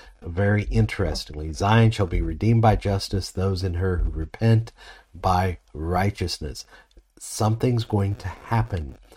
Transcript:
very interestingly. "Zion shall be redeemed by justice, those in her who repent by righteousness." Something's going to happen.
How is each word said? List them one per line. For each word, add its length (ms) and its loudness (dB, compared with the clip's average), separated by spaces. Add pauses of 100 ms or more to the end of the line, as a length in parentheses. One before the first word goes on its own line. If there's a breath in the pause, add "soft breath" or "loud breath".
(220 loud breath)
very 440 0
interestingly. 840 -2
"Zion 380 4
shall 160 0
be 160 -2
redeemed 400 2
by 140 6
justice, 560 -2
those 320 -2
in 120 -2
her 220 0
who 140 0
repent 600 0 (440 loud breath)
by 420 0 (160)
righteousness." 920 -4 (540 soft breath)
Something's 680 0
going 320 0
to 100 -10
happen. 720 -4 (180 loud breath)